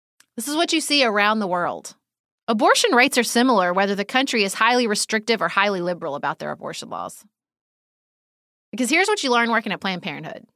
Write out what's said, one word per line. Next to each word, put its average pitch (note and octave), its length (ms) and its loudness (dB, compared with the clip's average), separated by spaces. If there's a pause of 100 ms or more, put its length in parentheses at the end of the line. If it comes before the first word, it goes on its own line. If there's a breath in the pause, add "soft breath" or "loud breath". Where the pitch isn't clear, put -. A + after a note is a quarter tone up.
(360)
This A#3 120 -8
is D4 80 -4
what E4+ 180 0
you D#4+ 80 2
see C#4+ 240 2
around G#3 340 2
the G#3 80 -2
world. E3+ 480 -4 (520)
Abortion E4+ 460 2
rates B3+ 240 4
are B3 60 4
similar A3 500 2
whether G3 220 2
the G3+ 100 -4
country B3+ 380 0
is G3 100 -2
highly A#3+ 340 2
restrictive G#3+ 540 -2
or E3+ 60 0
highly G3 340 0
liberal E3+ 340 -4
about C#3+ 240 -6
their D3+ 120 -8
abortion - 380 -12
laws. - 360 -12 (1500)
Because A3+ 180 -4
here's E4+ 180 2
what G#4+ 160 0
you C4+ 80 0
learn A#3 200 2
working A3 200 -2
at F3+ 80 -6
Planned F#3 240 -6
Parenthood. D3+ 420 -12 (100)